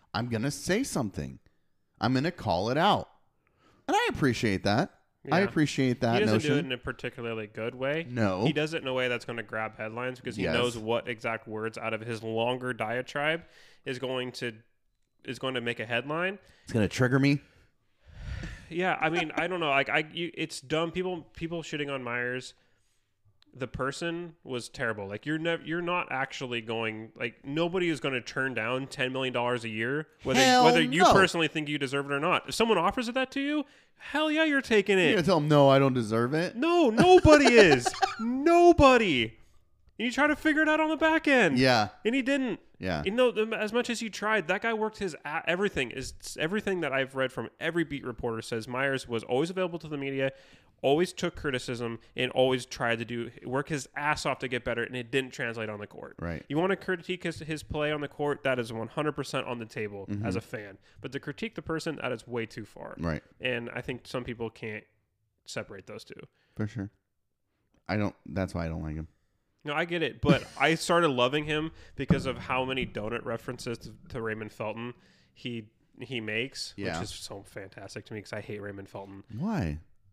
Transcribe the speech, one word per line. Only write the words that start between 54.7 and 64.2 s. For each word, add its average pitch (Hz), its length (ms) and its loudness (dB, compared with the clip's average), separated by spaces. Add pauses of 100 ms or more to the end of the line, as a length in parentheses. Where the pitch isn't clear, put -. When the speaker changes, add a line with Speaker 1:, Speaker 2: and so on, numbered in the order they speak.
Speaker 2:
and 123 140 -6
it 117 140 -8
didn't 131 220 -2
translate 117 360 -6
on 104 120 -10
the 104 60 -10
court. - 340 -16
Speaker 1:
Right. 82 280 -6
Speaker 2:
You 143 100 -2
wanna 185 180 2
critique 185 480 -6
his, 165 160 -4
his 156 220 -8
play 151 300 -4
on 147 80 -4
the 143 80 -6
court, 147 360 -4
that 131 140 2
is 117 140 -4
one 110 160 -6
hundred 151 240 -2
percent 139 340 -6
on 120 120 -6
the 113 80 -8
table 101 420 -8
Speaker 1:
Mm-hmm. 101 180 -4
Speaker 2:
as 92 100 -2
a 92 40 -2
fan. 101 380 -14 (220)
But 135 120 -12
to 135 80 -8
critique 220 340 -10
the 160 80 -10
person, 160 400 -6
that 123 100 -4
is 113 160 -10
way 117 180 -4
too 110 180 -14
far. - 340 -16
Speaker 1:
Right. 82 240 -2 (180)
Speaker 2:
And 120 340 -6
I 123 60 -6
think 123 260 -8
some 123 180 -8